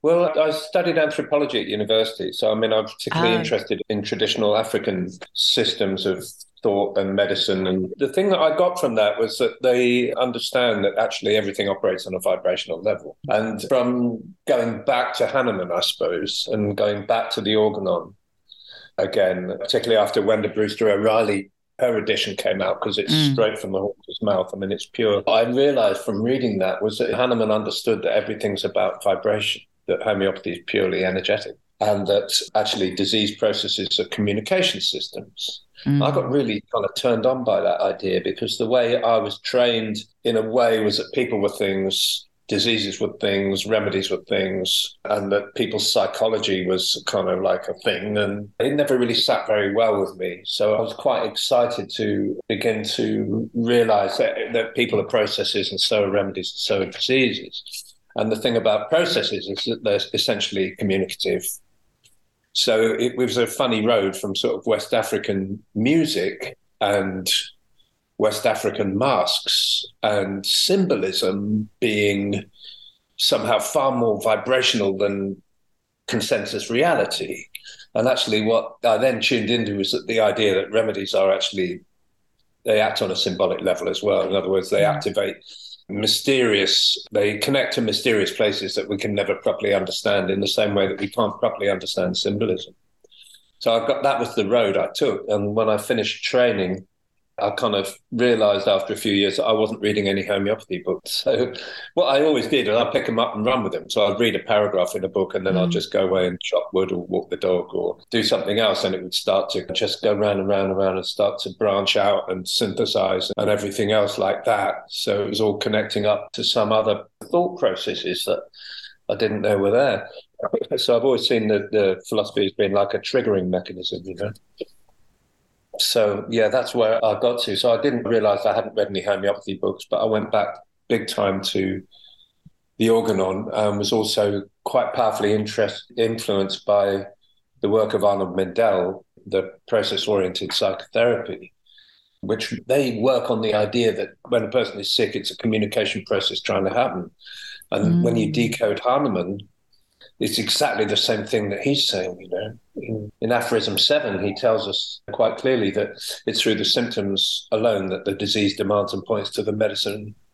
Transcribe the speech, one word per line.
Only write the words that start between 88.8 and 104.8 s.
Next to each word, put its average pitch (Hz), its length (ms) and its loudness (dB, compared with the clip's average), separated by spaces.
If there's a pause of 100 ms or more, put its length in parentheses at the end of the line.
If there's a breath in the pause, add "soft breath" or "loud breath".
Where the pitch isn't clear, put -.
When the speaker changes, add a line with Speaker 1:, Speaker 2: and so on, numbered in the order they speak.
Speaker 1:
we 101 100 -2
can 104 160 -4
never 101 220 0
properly 101 380 -2
understand 95 560 0
in 98 100 0
the 98 80 0
same 101 280 0
way 95 120 2
that 95 120 -6
we 101 100 -4
can't 110 300 -2
properly 104 300 0
understand 92 460 -2
symbolism. 101 580 -2 (840 loud breath)
So 117 140 2
I 113 120 2
got, - 180 0
that 139 160 2
was 117 160 -4
the 101 120 0
road 104 300 4
I 82 160 0
took. 139 340 0
And 104 280 0
when 110 120 4
I 107 100 2
finished 110 460 -2
training, 98 640 0 (540)
I 101 80 0
kind 107 240 -2
of 98 180 -2 (200)
realised 110 560 4
after 101 260 2
a - 20 -2
few 107 160 -2
years 101 260 2
that - 80 0
I 113 80 4
wasn't 110 280 0
reading 104 260 0
any 98 160 0
homeopathy 98 640 -2
books. - 420 -4
<laughs> 135 60 4
So 123 180 0 (440 loud breath)
what 175 100 4
I 139 180 4
always 147 220 2
did 120 220 2
is 107 100 2
I'd 117 140 2
pick - 180 0
'em 113 80 0
up - 180 0
and 107 80 -4
run 123 200 2
with 95 100 -4
them. - 160 -8
So 107 160 2
I'd 101 140 0
read 110 160 2
a 107 40 -2
paragraph 101 540 2